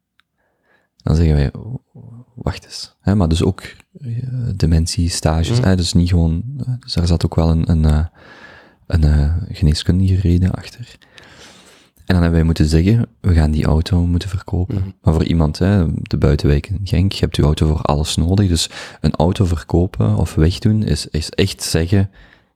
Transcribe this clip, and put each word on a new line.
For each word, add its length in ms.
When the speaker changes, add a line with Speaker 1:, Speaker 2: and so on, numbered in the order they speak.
Speaker 1:
Dan 120
zeggen 200
wij: 160
"Wacht 300
eens." 360
Hè, 140
maar 120
dus 160
ook, 180
eh, 500
dementie, 540
stages, 500
Speaker 2:
Mhm. 80
Speaker 1:
hè, 80
dus 180
niet 160
gewoon, 340
eh, 220
dus 140
daar 140
zat 180
ook 100
wel 140
een, 200
een, 160
eh, 200
een, 160
eh, 300
geneeskundige 680
reden 360
achter. 460
En 180
dan 80
hebben 160
wij 40
moeten 240
zeggen: 400
"We 120
gaan 180
die 140
auto 400
moeten 240
verkopen." 460
Speaker 2:
Mhm. 140
Speaker 1:
Maar 120
voor 120
iemand, 340
hè, 260
de 160
buitenwijk 520
in 140
Genk, 280
je 80
hebt 160
uw 100
auto 220
voor 140
alles 340
nodig. 320
Dus 220
een 140
auto 300
verkopen 720
of 200
wegdoen 480
is, 240
is 220
echt 340
zeggen: 460